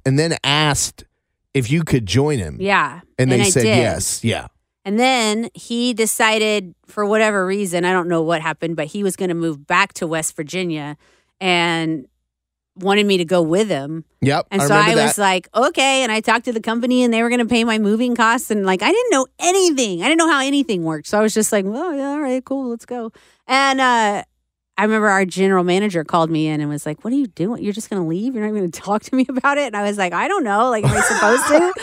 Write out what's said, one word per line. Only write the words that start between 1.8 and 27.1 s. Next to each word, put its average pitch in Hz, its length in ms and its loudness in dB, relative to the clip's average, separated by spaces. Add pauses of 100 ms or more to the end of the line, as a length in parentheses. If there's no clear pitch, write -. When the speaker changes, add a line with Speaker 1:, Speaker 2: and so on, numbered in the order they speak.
Speaker 1:
could 120 200 0
join 131 340 0
him. 78 200 -8
Speaker 2:
Yeah. 175 400 0 (180)
Speaker 1:
And 131 140 2
they 127 40 4
Speaker 2:
And - 100 4
I 190 60 2
Speaker 1:
said 131 120 2
Speaker 2:
did. - 140 4
Speaker 1:
yes. - 440 -2
Yeah. 90 260 -4 (400)
Speaker 2:
And 202 120 -2
then 233 560 0
he 240 400 -4
decided, 214 800 0 (100)
for 208 220 -4
whatever 214 400 2
reason, 185 380 -2
I 180 60 0
don't 180 160 0
know 170 140 0
what 160 220 0
happened, 165 320 -4
but 156 100 -4
he 202 180 -10
was 190 120 -2
gonna 180 180 -4
move 160 320 -4
back 185 280 0
to - 120 -8
West 160 300 -6
Virginia 151 600 -6 (440)
and 170 640 0 (720)
wanted 196 300 2
me 196 120 2
to 175 80 0
go 180 160 2
with 180 280 0
him. 151 340 -6 (180)
Speaker 1:
Yep, 147 300 0
Speaker 2:
And 196 100 0
Speaker 1:
I 143 60 2
Speaker 2:
so 202 80 4
Speaker 1:
remember 214 260 4
Speaker 2:
I - 40 2
was 151 100 0
Speaker 1:
that. 208 60 -2
Speaker 2:
like, 190 340 0
"Okay." 269 480 2
And 226 80 -2
I 220 80 0
talked 233 260 0
to 247 80 -4
the 226 80 -2
company 247 420 0
and 240 100 2
they 226 100 2
were 240 60 0
gonna 247 160 0
pay 226 180 2
my 226 160 0
moving 226 360 0
costs. 233 360 0
And, 208 140 0
like, 190 180 0
I 247 80 2
didn't 466 200 2
know 262 160 2 (120)
anything. 302 640 2
I 226 40 0
didn't 320 100 2
know 330 140 4
how 277 100 2
anything 269 420 0
worked. 160 240 -6
So 208 100 0
I 208 40 4
was 220 120 2
just 214 180 0
like, 202 140 0
"Well, 285 300 -6
yeah, 277 160 -4
all 294 100 -4
right, 262 220 -4
cool, 269 260 -6
let's 233 160 -10
go." 233 260 -10 (360)
And, 269 320 4
uh, 226 440 2 (540)
I 190 60 0
remember 214 240 2
our 196 160 4
general 190 400 2
manager 180 400 0
called 165 260 0
me 156 180 0
in 151 120 -2
and 147 100 -2
was 147 160 -6
like, 156 200 -8
"What 233 80 -4